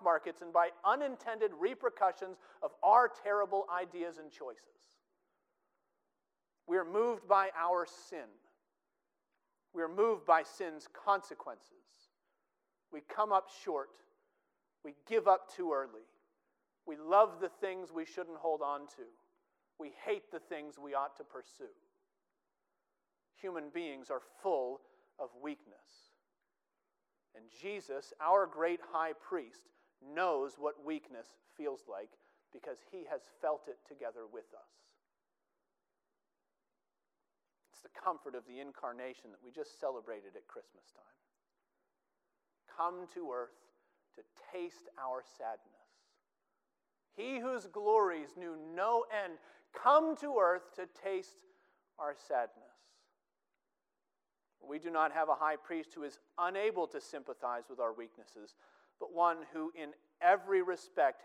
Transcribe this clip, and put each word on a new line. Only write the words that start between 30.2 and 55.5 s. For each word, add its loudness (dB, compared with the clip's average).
what -4
weakness -10
feels -6
like -10
because -14
he -12
has -8
felt 0
it -12
together -12
with -16
us. -20
It's -20
the -20
comfort -4
of -12
the -16
incarnation -14
that -20
we -20
just -14
celebrated -8
at -18
Christmas -20
time. -20
Come -4
to -8
earth -8
to -20
taste -10
our -4
sadness. -12
He -6
whose -4
glories 2
knew -10
no 2
end, -10
come 6
to -4
earth 2
to -10
taste -6
our -4
sadness. 0
We -8
do -8
not 4
have 0
a 6
high 2